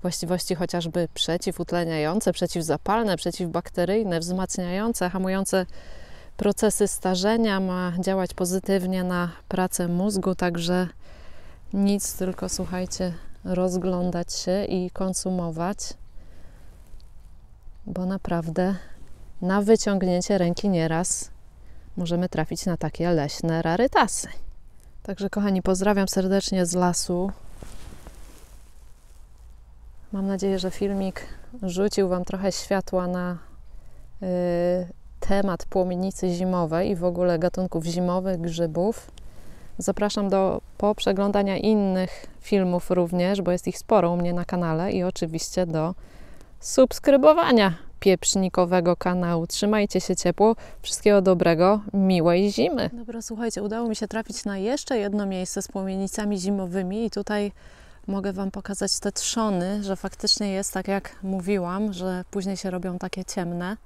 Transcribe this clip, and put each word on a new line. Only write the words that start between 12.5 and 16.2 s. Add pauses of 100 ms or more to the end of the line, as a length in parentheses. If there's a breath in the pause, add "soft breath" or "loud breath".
rozglądać
się
i
konsumować, (2000 soft breath)